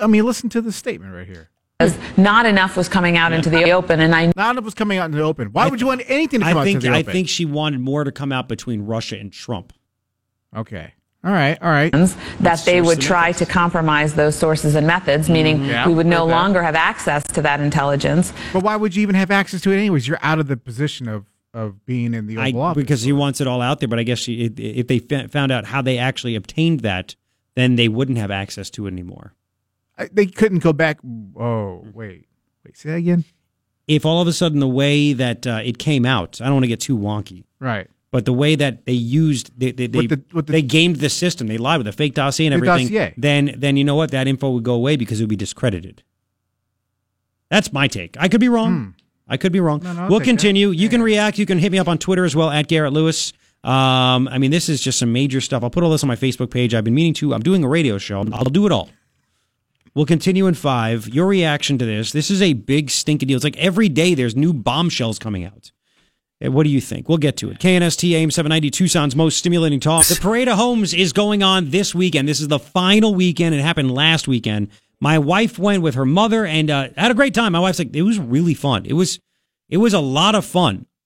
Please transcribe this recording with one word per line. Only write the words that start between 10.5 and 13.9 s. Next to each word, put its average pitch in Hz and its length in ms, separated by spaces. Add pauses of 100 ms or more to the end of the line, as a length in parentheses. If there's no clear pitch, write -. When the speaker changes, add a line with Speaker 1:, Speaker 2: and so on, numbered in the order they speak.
Speaker 1:
Okay. 98 400 (300)
All 180 80
right. 160 280
All 170 100
right. 151 220
Speaker 2:
that 180 240 (220)
Speaker 3:
That's 170 260
Speaker 2:
they 180 140
Speaker 3:
source 170 80
Speaker 2:
would 165 120
Speaker 3:
and 135 80
Speaker 2:
try 170 240
Speaker 3:
methods. 175 80 (100)
Speaker 2:
to - 40
compromise 160 600